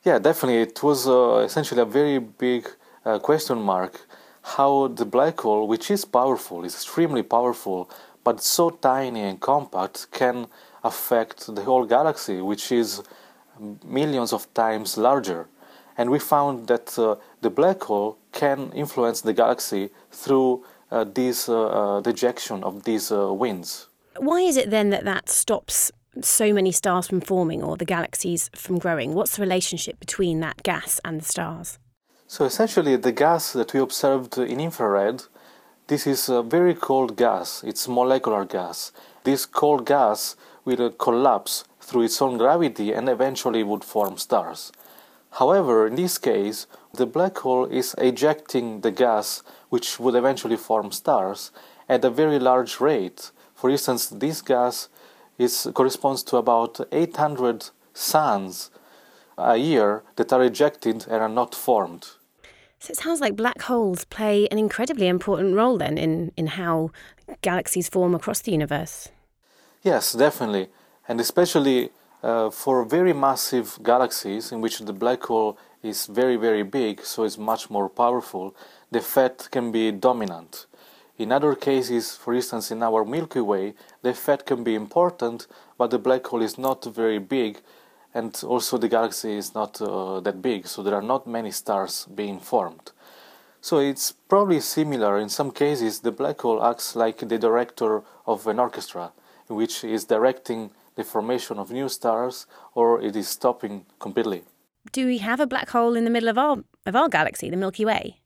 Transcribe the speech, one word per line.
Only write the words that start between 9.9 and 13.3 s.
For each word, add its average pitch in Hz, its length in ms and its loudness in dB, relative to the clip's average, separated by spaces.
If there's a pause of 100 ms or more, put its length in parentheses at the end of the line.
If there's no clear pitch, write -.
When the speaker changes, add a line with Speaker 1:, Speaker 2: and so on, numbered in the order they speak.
Speaker 1:
can 123 360 -2 (380)
affect 113 680 -2
the 101 80 -6
whole 127 220 4
galaxy, 117 560 0
which 101 320 -4
is 110 300 0 (840)